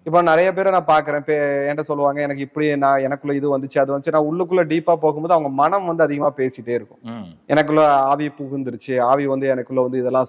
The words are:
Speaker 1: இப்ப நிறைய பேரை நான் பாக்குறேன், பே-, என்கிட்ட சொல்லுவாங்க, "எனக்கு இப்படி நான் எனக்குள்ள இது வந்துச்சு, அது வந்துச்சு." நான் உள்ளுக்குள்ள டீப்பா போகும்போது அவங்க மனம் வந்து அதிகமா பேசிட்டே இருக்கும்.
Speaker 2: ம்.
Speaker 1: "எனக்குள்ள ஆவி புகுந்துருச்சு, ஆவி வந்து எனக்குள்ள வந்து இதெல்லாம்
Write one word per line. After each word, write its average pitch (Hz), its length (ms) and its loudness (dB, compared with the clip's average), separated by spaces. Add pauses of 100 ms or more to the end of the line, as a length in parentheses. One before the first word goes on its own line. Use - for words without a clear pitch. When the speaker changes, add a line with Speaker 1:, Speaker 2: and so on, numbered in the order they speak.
Speaker 1:
இப்ப 170 180 2
நிறைய 175 320 4
பேரை 190 180 0
நான் 175 140 0
பாக்குறேன், 147 400 0
பே-, 143 460 0
என்கிட்ட 147 80 -4
சொல்லுவாங்க, 143 420 -2
"எனக்கு 139 200 -4
இப்படி 147 360 -2
நான் 139 220 2
எனக்குள்ள 139 360 -2
இது 139 220 0
வந்துச்சு, 135 220 -2
அது 139 180 0
வந்துச்சு." 143 140 -4
நான் 156 120 2
உள்ளுக்குள்ள 175 460 0
டீப்பா 165 260 0
போகும்போது 156 380 0
அவங்க 151 160 2
மனம் 160 360 0
வந்து 165 180 0
அதிகமா 143 340 0
பேசிட்டே 127 320 -4
இருக்கும். 113 340 -6
Speaker 2:
ம். 117 200 -12 (240)
Speaker 1:
"எனக்குள்ள 151 440 4
ஆவி 143 360 2
புகுந்துருச்சு, 135 720 -6
ஆவி 135 260 2
வந்து 135 220 -2
எனக்குள்ள 127 340 0
வந்து 127 180 0
இதெல்லாம் 123 300 0